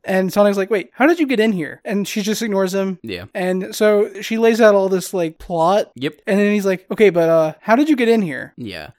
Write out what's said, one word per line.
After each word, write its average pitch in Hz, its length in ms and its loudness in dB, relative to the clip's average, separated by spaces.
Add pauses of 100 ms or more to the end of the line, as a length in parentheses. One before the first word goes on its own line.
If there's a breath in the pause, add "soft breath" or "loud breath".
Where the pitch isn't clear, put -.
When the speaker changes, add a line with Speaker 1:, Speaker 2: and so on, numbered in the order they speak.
Speaker 1:
And 190 280 -2
Sonic's 202 260 2
like, 196 120 -4
"Wait, 202 240 -4
how 262 140 0
did 339 120 2
you 311 80 0
get 254 120 0
in 220 140 2
here?" 143 300 -8
And 202 240 -4
she - 140 -4
just 208 220 -4
ignores 190 320 -2
him. 190 260 -2
Speaker 2:
Yeah. 95 320 -10
Speaker 1:
And 185 420 -4
so 208 460 2
she 226 160 -4
lays 226 240 2
out 214 140 6
all 196 120 2
this, 185 280 -4
like, 170 240 -4
plot. 180 560 -2
Speaker 2:
Yep. 147 320 -8
Speaker 1:
And 202 120 0
then 208 140 2
he's 202 120 -2
like, 185 260 -2
"Okay, 208 180 4
but, 170 180 2
uh, 160 340 2
how 220 140 2
did 302 140 2
you 302 60 4
get 233 120 0
in 226 140 2
here?" 147 340 -8
Speaker 2:
Yeah. 90 440 -12